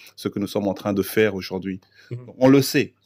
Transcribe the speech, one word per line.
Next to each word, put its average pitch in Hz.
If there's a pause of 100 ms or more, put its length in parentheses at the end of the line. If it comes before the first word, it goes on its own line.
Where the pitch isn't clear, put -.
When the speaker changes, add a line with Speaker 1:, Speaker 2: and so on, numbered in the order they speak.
(160)
Speaker 1:
ce -
que 104
nous 98
sommes 104
en 92
train 104
de 98
faire 107
aujourd'hui. 92 (300)
Speaker 2:
Mhm. 123 (200)
Speaker 1:
On 127
le 135
sait. 131 (120)